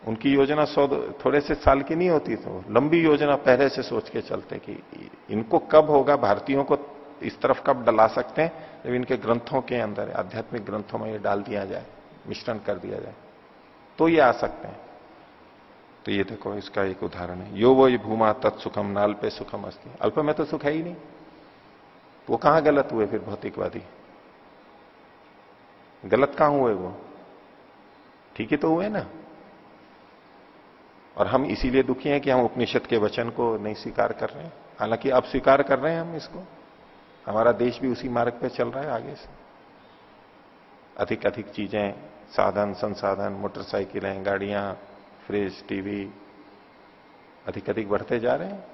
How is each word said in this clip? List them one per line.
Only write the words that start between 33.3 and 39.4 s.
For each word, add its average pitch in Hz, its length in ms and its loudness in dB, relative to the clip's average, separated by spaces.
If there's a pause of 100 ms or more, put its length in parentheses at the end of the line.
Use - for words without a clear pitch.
को 117 260 -2
नहीं 107 180 -6
स्वीकार 110 380 -2
कर - 160 -6
रहे 147 160 -12
हैं, 165 80 -14 (280)
हालांकि 113 300 -2
अब 127 140 4
स्वीकार 139 380 4
कर 139 160 2
रहे 156 160 0
हैं 165 60 -2
हम 165 160 -8
इसको। 175 280 -14 (840)
हमारा 113 260 4
देश 120 260 0
भी 135 100 -2
उसी 123 200 -4
मार्ग 120 240 0
पे 127 160 -6
चल 120 200 -2
रहा 131 160 -6
है 151 60 -8
आगे 127 240 -6
से, - 140 -20 (1700)